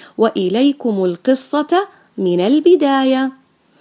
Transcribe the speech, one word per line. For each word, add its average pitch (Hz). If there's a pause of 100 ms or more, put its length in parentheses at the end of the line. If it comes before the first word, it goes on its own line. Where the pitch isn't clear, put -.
(180)
وإليكم 214
القصة 285 (300)
من 175
البداية. 269 (500)